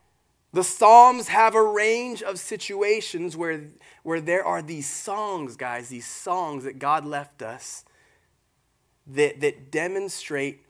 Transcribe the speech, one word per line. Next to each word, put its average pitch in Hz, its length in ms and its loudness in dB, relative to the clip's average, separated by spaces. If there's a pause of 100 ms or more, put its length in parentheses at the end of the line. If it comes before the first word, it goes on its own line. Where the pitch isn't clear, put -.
(520)
The 180 140 0
Psalms 240 640 8
have 220 260 4
a 220 80 6
range 220 580 0
of 190 180 -8
situations 196 1000 -4
where, 160 320 -6 (340)
where 165 160 -4
there 170 240 -2
are 175 180 -2
these 151 280 -10
songs, 196 680 -8
guys, 120 320 -10
these 120 200 -16
songs 160 580 -6
that 135 120 -12
God 147 280 -2
left 143 360 -12
us - 440 -14 (1200)
that, 143 340 0
that 143 300 -4
demonstrate 160 1000 -6